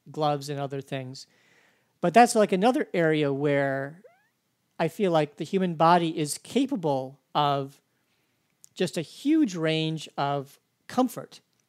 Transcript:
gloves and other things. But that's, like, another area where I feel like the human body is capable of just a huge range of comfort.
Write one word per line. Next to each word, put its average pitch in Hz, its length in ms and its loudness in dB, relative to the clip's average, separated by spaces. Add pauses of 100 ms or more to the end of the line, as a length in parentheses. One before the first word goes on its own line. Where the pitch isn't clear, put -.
(100)
gloves 147 380 -2
and 143 100 -8
other 139 220 -8
things. 135 460 -12 (760)
But 175 140 2
that's, 240 200 8
like, 208 180 2
another 233 420 2
area 156 380 2
where 139 680 -2 (760)
I 170 100 0
feel 190 220 -2
like 156 260 0
the 170 80 -10
human 185 300 -2
body 165 440 4
is 147 200 -4
capable 156 800 -4 (140)
of 139 460 -2 (920)
just - 220 -4
a 175 60 -4
huge 285 520 0
range 160 640 -2
of 143 420 -4 (280)
comfort. - 540 -4 (280)